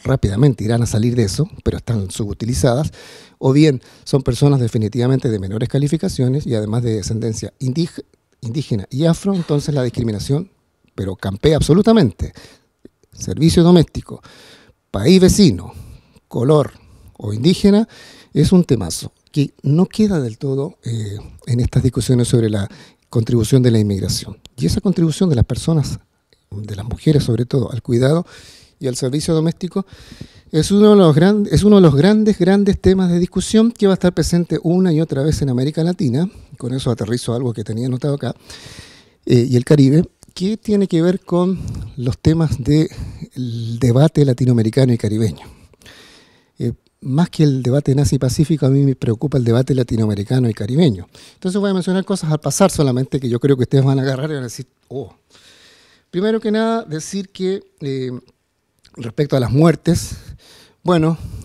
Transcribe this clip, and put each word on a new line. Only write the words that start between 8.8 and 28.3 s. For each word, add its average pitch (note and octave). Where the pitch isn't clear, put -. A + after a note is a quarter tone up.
y C3+
afro, F3+
entonces D3+
la C#3
discriminación, A#2+
pero F#2+
campea D#3+
absolutamente. F3+
Servicio -
doméstico, E3
país D3+
vecino, F3
color C#3
o G#2
indígena, G3
es -
un F3+
temazo -
que C#3+
no D#3+
queda G3
del A2
todo, C#3
eh, A2
en A#2+
estas B2+
discusiones B2
sobre A2+
la G2+
contribución A#2+
de B2
la A2+
inmigración. G2
Y C#3+
esa G3
contribución F3
de C#3+
las A2+
personas, C#3
de G#2
las G2+
mujeres C3+
sobre A#2+
todo, B2
al A#2
cuidado C3